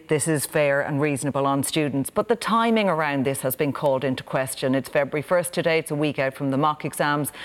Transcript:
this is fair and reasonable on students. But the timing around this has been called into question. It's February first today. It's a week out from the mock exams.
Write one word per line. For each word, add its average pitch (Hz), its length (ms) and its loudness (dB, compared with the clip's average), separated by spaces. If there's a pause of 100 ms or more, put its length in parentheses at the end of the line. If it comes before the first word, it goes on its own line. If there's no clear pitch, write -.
this 156 200 2
is 156 200 0
fair 143 340 2
and 139 180 -2
reasonable 143 460 0
on 139 160 2
students. 139 480 0
But 208 200 -2
the 233 60 4
timing 226 540 2
around 147 380 0
this 135 140 -2
has 131 140 -2
been 139 180 0
called 135 300 0
into 131 200 -2
question. 131 500 -2
It's 135 160 -2
February 147 320 0
first 175 320 0
today. 165 240 2
It's 156 140 -2
a 151 40 -2
week 147 220 0
out 135 160 0
from 143 160 -2
the 131 80 0
mock 151 260 0
exams. 147 480 -2 (140)